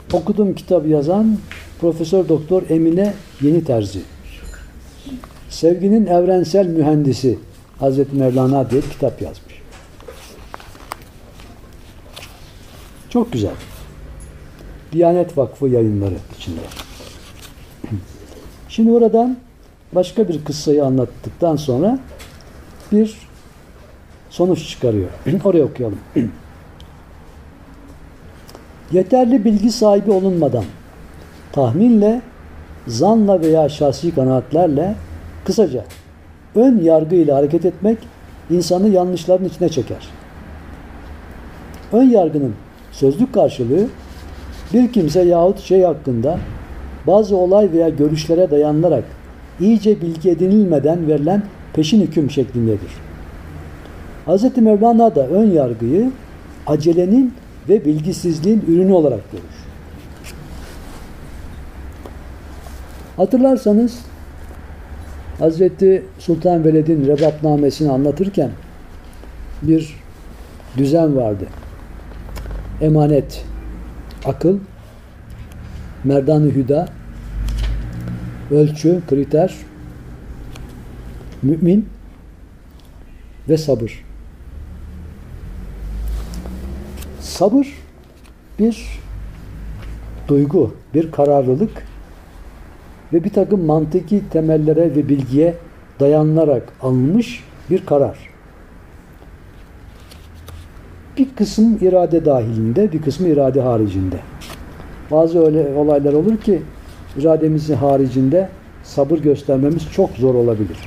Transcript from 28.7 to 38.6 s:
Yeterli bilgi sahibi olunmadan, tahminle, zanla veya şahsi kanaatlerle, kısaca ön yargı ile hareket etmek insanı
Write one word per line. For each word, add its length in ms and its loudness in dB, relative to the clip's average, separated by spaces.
Yeterli 520 4
bilgi 260 2
sahibi 400 2
olunmadan, 540 2
tahminle, 680 4
zanla 540 4
veya 280 4
şahsi 460 -2
kanaatlerle, 800 0
kısaca 400 0
ön 280 6
yargı 340 4
ile 160 4
hareket 320 2
etmek 340 0
insanı 380 2